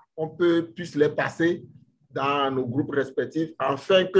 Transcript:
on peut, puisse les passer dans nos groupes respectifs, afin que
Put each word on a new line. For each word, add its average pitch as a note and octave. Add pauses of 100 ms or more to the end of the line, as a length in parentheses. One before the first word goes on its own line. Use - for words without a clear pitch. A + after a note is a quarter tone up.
(180)
on D#3
peut, E3+
puisse E3+
les D3
passer E3 (460)
dans C#3
nos C3
groupes C#3+
respectifs, C#3
afin D#3+
que F#3+